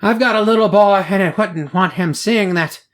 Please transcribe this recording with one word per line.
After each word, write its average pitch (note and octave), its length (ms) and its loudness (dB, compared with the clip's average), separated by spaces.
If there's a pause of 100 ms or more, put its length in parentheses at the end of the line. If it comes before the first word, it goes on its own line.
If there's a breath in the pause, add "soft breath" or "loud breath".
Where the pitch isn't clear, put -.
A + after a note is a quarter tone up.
I've A3 180 0
got A#3+ 160 0
a G#3+ 60 0
little A3 280 2
boy G3 400 4
and G3 120 0
I E3+ 160 0
wouldn't E3 360 -4
want F3+ 200 0
him F3 200 -2
seeing G#3 400 -2
that. E3 300 -4 (100)